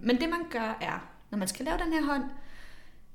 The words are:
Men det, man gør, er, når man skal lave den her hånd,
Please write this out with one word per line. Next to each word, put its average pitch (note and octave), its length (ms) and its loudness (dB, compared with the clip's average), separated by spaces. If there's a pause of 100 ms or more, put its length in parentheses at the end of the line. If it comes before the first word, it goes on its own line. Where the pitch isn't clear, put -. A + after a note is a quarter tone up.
Men B3 200 6
det, E4 100 2
man E4+ 200 0
gør, A3 300 0
er, - 280 -2 (220)
når G#3 80 0
man F#3+ 100 0
skal - 180 -4
lave E4 180 2
den D#4+ 80 2
her D#4+ 120 4
hånd, C#4+ 180 2 (920)